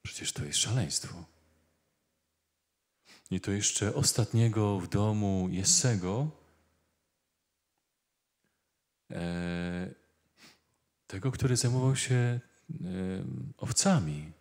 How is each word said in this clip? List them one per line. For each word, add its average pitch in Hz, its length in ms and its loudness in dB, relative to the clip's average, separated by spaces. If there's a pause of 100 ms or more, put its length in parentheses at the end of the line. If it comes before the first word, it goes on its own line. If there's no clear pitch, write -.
Przecież - 300 -8
to - 120 -6
jest 73 140 -2
szaleństwo. 95 760 -2 (2000)
I 92 100 -2
to 98 100 -2
jeszcze 101 440 0
ostatniego 110 840 2
w 87 80 -6
domu 101 640 2
Jessego, 101 800 2 (2750)
e, 87 840 -4 (1120)
tego, 98 240 -4
który 123 260 2
zajmował 127 380 2
się, 127 200 0
e, 120 240 2 (1160)
owcami. 78 840 0